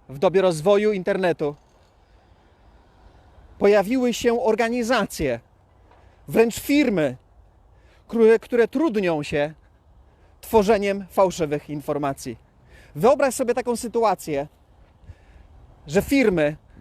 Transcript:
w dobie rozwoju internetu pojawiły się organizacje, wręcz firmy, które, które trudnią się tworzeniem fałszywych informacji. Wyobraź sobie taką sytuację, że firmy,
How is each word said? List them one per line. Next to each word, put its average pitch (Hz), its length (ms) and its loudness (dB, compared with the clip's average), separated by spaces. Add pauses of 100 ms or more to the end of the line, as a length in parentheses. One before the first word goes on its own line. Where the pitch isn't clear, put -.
w 135 100 -14
dobie 185 240 2
rozwoju 202 500 2
internetu 185 640 -2 (2000)
pojawiły 208 560 2
się 233 280 -2
organizacje, 220 1000 -2 (880)
wręcz 220 320 2
firmy, 202 560 0 (920)
które, 226 300 4
które 233 300 0
trudnią 196 540 -2
się 151 320 -4 (840)
tworzeniem 202 680 0
fałszywych 160 600 -2
informacji. 143 680 -6 (560)
Wyobraź 262 400 2
sobie 240 200 -2
taką 240 220 -4
sytuację, 185 680 -2 (1400)
że 160 160 0
firmy, 180 540 0 (240)